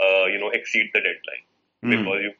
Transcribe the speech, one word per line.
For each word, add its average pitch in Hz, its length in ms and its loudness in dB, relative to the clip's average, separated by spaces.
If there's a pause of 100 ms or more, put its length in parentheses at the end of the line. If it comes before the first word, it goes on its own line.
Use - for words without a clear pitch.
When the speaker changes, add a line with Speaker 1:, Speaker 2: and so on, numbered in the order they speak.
Speaker 1:
uh, 95 260 4
you 101 120 -2
know, 107 120 -2
exceed 117 440 -2
the 107 60 2
deadline 82 440 -6 (380)
Speaker 2:
Hmm. 120 80 0
Speaker 1:
because 101 320 0
you 101 180 -6